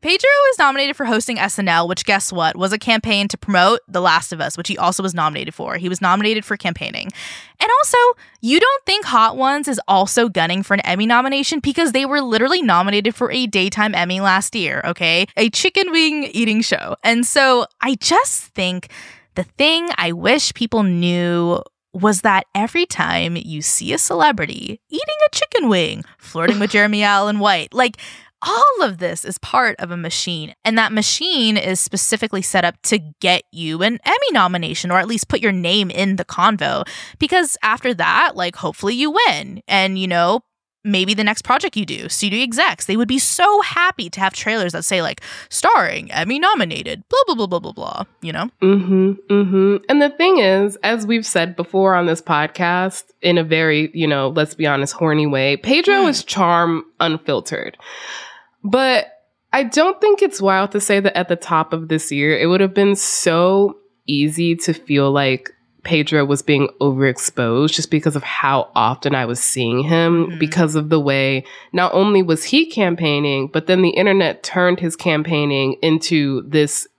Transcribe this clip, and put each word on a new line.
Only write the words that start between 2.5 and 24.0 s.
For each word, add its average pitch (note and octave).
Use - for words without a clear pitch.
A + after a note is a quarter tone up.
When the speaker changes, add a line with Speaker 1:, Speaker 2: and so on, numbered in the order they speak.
Speaker 1:
was F#3+
a G#3+
campaign A3
to -
promote G3
The F3+
Last E3
of D#3+
Us, D3
which F3
he G3
also F#3
was F#3+
nominated D3+
for. -
He F3+
was F3+
nominated G#3
for G#3
campaigning. -
And G#4
also, C#5+
you C4
don't C5
think G4
Hot A3+
Ones C#4
is B3
also G3
gunning F3+
for -
an G3+
Emmy F#3+
nomination C4+
because C#4+
they B3+
were C#4
literally C4
nominated G3+
for -
a B3+
daytime G3+
Emmy F3+
last G3
year, C#3+
okay? E3+
A A3
chicken F#4
wing D#4
eating A3
show. -
And A#3
so C4
I B3+
just -
think F3+
the F3+
thing D#4+
I E3+
wish G3
people A3+
knew F3
was F#3+
that G3
every A#3
time E3+
you D#3
see -
a E4
celebrity -